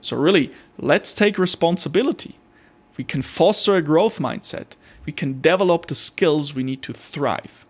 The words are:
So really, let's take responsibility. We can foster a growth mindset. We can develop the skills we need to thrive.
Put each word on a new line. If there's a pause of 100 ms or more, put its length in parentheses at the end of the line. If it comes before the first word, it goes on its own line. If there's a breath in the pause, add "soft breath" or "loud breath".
So
really, (280 loud breath)
let's
take
responsibility. (580 soft breath)
We
can
foster
a
growth
mindset. (360 soft breath)
We
can
develop
the
skills
we
need
to
thrive.